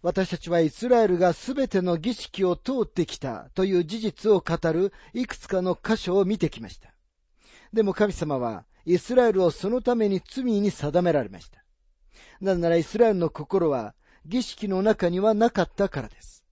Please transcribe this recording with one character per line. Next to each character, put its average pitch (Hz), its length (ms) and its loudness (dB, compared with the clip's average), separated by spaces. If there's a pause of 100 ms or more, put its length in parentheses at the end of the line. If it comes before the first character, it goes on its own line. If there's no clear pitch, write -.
私 180 240 -2
た 170 80 -6
ち - 120 -10
は 170 100 4
イ 156 100 4
ス 233 180 -8
ラ 240 140 6
エ 208 60 4
ル 180 100 2
が 175 140 4
す - 200 -8
べ 262 140 0
て 196 140 0
の 180 160 0
儀 196 180 -4
式 - 300 -6
を 175 100 2
通 - 180 -6 (120)
っ - 20 -4
て 170 200 -2
き - 120 -16
た 117 360 -10
と 190 100 0
い 196 100 0
う 175 100 4
事 185 140 -8
実 220 320 -2
を 196 80 6
語 165 340 -2
る 185 200 0 (220)
い 247 120 -4
く - 80 -10
つ - 140 -18
か 185 140 -2
の 180 140 0
箇 220 200 -2
所 185 200 -2
を 196 80 4
見 202 140 -2
て 160 100 0
き - 120 -10
ま 117 80 -14
し - 100 -18
た。 - 160 -20 (760)
で 220 100 2
も 202 100 2
神 202 200 2
様 151 260 -4
は 113 280 -6 (180)
イ 170 140 2
ス 247 180 -2
ラ 247 100 6
エ 220 60 2
ル 190 100 2
を 170 80 4
そ - 180 -6
の 208 140 -2
た 240 140 0
め 214 120 0
に 190 160 -2
罪 262 200 -8
に 208 260 0
定 147 320 -2
め 175 100 2
ら 139 120 2
れ 101 40 -12
ま 95 120 -16
し - 100 -20
た。 - 140 -20 (760)
な 190 140 0
ぜ 175 60 -2
な 170 80 0
ら 170 80 4
イ 170 80 2
ス - 140 -8
ラ 226 100 6
エ 208 60 2
ル 185 40 -2
の 165 120 0
心 170 380 -2
は 120 280 -4 (280)
儀 226 200 -4
式 - 240 -10
の 190 120 0
中 202 280 2
に 175 100 -2
は 214 160 2
な 220 160 2
か 190 120 -2
っ - 120 -2
た 196 140 0
か 139 140 -6
ら - 60 -12
で - 120 -20
す。 - 320 -20